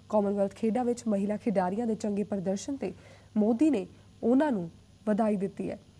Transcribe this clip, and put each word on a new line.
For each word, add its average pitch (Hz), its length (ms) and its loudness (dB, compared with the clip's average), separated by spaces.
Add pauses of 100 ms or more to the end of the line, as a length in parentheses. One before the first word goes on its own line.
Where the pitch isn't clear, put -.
ਕਾਮਨਵੈਲਥ 202 440 0
ਖੇਡਾਂ 160 320 0
ਵਿੱਚ 240 220 -2
ਮਹਿਲਾ 208 300 0
ਖਿਡਾਰੀਆਂ 196 500 0
ਦੇ 220 80 0
ਚੰਗੇ 208 280 -2
ਪ੍ਰਦਰਸ਼ਨ 196 540 -4
ਤੇ 185 140 -6 (460)
ਮੋਦੀ 233 320 4
ਨੇ 202 160 0 (380)
ਉਹਨਾਂ 269 280 4
ਨੂੰ 175 180 -2 (380)
ਵਧਾਈ 214 280 2
ਦਿੱਤੀ 190 340 -6
ਹੈ। - 80 -8 (220)